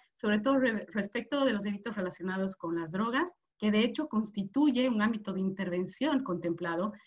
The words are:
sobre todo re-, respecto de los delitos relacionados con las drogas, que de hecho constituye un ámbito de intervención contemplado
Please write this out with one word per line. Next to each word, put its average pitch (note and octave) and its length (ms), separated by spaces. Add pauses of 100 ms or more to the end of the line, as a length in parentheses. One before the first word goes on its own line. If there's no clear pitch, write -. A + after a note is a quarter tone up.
(160)
sobre G#3+ 240
todo C4+ 200
re-, A3 340
respecto A#3 500
de B3 100
los G3+ 100
delitos G#3 320
relacionados F#3+ 600
con E3+ 240
las D#3+ 120
drogas, A#3 420 (240)
que G#3+ 140
de G#3+ 80
hecho B3+ 280
constituye B3 840
un G#3+ 120
ámbito G#3+ 320
de F#3 60
intervención F#3 840
contemplado E3+ 680 (140)